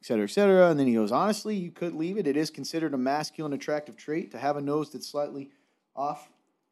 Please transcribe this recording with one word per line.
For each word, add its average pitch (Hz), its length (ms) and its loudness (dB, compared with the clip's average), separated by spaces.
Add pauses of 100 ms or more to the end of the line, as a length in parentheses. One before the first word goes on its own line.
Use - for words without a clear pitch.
cetera, 107 240 0
et 101 60 -6
cetera. 190 400 8
And 151 80 2
then 135 80 4
he 120 80 4
goes, 107 180 2
"Honestly, 214 420 0
you 175 160 -6
could 170 220 -6
leave 160 240 -4
it. 175 100 -2
It 135 80 0
is 151 140 0
considered 151 440 -6
a 139 40 -2
masculine 147 560 -2
attractive 147 420 -6
trait 160 360 -8
to 120 80 -14
have 143 180 -2
a 143 40 -6
nose 143 300 -2
that's 127 160 -14
slightly 143 440 -8 (440)
off." 143 340 -8 (420)